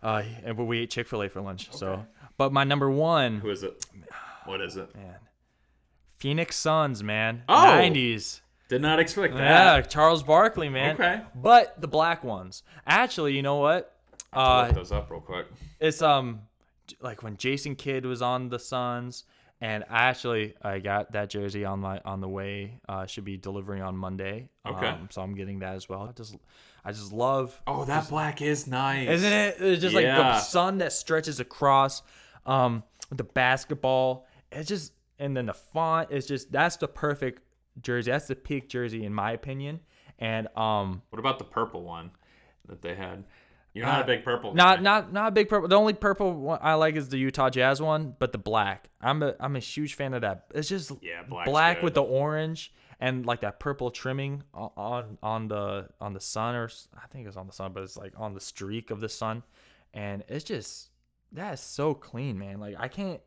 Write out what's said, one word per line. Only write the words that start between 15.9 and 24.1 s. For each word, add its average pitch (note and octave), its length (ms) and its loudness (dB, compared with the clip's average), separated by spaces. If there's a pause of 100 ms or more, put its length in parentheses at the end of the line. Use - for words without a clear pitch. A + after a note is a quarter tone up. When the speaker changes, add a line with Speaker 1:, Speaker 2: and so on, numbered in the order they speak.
Speaker 1:
um, C3 400 2 (460)
j-, - 140 -18
like, B2 200 -10
when G#2 160 -10
Jason C#3 380 -4
Kidd C3+ 300 -6
was B2+ 160 -6
on B2 280 -2
the A#2+ 80 -8
Suns, B2 680 -6 (360)
and G#2+ 280 -6
I A#2 160 4
actually, A#2 560 -2
I G2 180 -4
got G2+ 320 -2
that G#2 180 -4
jersey G2+ 360 -6
on G2 160 -6
my, F#2+ 220 -8
on G2 160 -8
the F#2+ 100 -8
way. G2 500 -10 (100)
Uh, F#2+ 160 -8
should G2 200 -12
be G2 120 -8
delivering G2 460 -8
on F#2 120 -6
Monday. F#2+ 540 -8 (160)